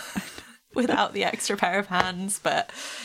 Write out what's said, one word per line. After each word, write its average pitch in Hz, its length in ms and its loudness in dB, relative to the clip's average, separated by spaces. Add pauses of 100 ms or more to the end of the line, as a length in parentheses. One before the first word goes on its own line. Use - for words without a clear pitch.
(340)
<laughs> - 400 -20
without 240 400 2
the 196 100 0
extra 202 320 0
pair 180 220 2
of 196 80 0
hands. 185 520 0
But 151 320 2 (340)